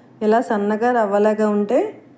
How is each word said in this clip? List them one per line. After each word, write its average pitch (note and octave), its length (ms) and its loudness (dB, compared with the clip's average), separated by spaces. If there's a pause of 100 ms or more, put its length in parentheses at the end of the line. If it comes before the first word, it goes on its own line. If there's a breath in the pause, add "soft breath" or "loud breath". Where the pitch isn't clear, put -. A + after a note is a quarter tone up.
(280 loud breath)
ఇలా A3+ 140 2 (100)
సన్నగా G#3+ 480 -2
రవ్వలాగా G#3+ 580 0
ఉంటే G#3+ 220 0 (380)